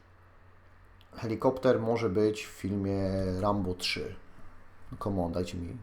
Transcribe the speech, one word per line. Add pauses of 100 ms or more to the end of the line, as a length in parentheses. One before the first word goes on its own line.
(1160)
Helikopter
może
być
w
filmie (300)
Rambo
trzy. (800)
No
come
on,
dajcie
mi.